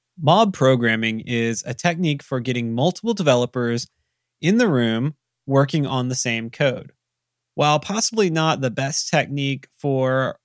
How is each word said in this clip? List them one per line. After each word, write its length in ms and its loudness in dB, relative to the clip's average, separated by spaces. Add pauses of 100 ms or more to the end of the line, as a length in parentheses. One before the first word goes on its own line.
(200)
Mob 320 4
programming 680 2
is 440 -2
a 80 -6
technique 500 -2
for 180 -6
getting 340 -4
multiple 400 -2
developers 720 0 (560)
in 160 4
the 100 4
room 460 0 (320)
working 400 2
on 220 -4
the 60 -4
same 360 -4
code. 420 -4 (640)
While 260 2
possibly 480 -2
not 320 0
the 100 -2
best 380 -6
technique 640 -2
for 720 -2